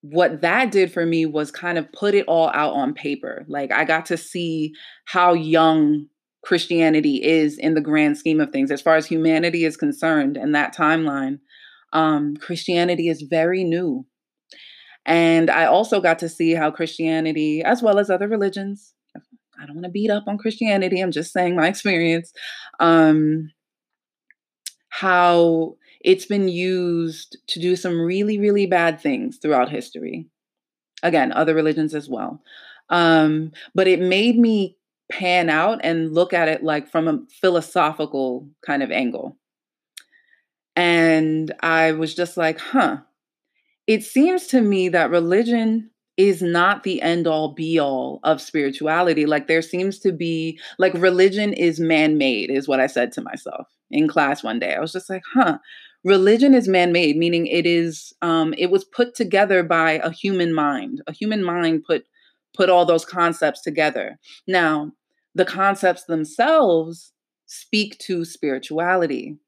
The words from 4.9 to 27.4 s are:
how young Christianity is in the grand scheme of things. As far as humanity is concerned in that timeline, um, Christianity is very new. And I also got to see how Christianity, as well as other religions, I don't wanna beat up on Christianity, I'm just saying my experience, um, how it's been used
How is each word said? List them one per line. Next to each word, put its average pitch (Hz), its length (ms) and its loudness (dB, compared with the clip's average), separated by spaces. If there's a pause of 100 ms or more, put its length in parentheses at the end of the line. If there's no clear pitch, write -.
how 180 280 2
young 156 760 2 (360)
Christianity 156 800 0
is 156 340 2
in 160 180 -2
the 156 60 0
grand 151 360 0
scheme 156 220 0
of 143 120 -2
things. 135 200 -2
As 139 100 -4
far 160 140 4
as 160 100 0
humanity 160 580 0
is 156 140 -2
concerned 147 600 -2
in 139 160 -4
that 147 220 -2
timeline, 143 640 -2 (540)
um, 151 440 0
Christianity 175 720 -2
is 156 120 -4
very 170 420 -2
new. 165 420 -4 (1000)
And 165 440 2
I 160 160 2
also 196 360 2
got 165 180 2
to 170 100 -6
see 165 240 0
how 156 180 0
Christianity, 160 920 -4
as 240 180 0
well 208 180 2
as 202 100 -2
other 196 180 0
religions, 202 680 -6 (680)
I - 60 -20
don't 147 100 -18
wanna 175 140 -12
beat 202 200 -2
up 208 180 -2
on 208 100 -6
Christianity, 196 640 -2
I'm 185 100 -2
just 160 220 -6
saying 180 220 0
my 165 120 2
experience, 170 680 -2 (460)
um, 156 720 4 (1400)
how 170 880 2 (280)
it's 185 220 4
been 202 220 0
used 175 880 -2 (100)